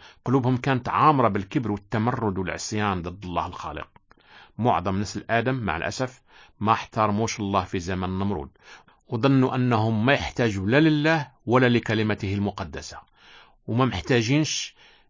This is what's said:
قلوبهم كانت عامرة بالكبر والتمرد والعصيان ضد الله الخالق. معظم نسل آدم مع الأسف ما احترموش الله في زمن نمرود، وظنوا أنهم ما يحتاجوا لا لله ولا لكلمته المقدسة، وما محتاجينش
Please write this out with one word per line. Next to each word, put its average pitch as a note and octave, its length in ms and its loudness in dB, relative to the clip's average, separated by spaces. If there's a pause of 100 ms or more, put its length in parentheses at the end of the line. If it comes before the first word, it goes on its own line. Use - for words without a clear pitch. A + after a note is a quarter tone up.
(240)
قلوبهم B2+ 320 2
كانت B2+ 320 -2
عامرة A#2+ 400 4
بالكبر G#2 440 -2
والتمرد A2 640 -2
والعصيان F#2 640 -4
ضد F2+ 220 -10
الله E2+ 220 -4
الخالق. D#2 420 -10 (680)
معظم G2 420 0
نسل - 300 -6
آدم A#2 240 0
مع F#2+ 220 -4
الأسف - 460 -6 (380)
ما G#2+ 120 4
احترموش G#2+ 680 0
الله G2 240 0
في F#2+ 140 -4
زمن F#2 400 -4
نمرود، G2 300 -4 (600)
وظنوا C3 460 2
أنهم A2+ 520 2
ما C#3 60 4
يحتاجوا G2+ 540 0
لا B2+ 140 4
لله D#3 500 2 (160)
ولا B2 220 4
لكلمته G#2+ 640 0
المقدسة، G2 640 -6 (680)
وما A#2+ 180 2
محتاجينش B2 880 0 (360)